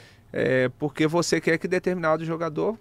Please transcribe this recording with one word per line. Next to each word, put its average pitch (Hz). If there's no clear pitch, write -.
é, 127
porque 151
você 165
quer 165
que 165
determinado 175
jogador 165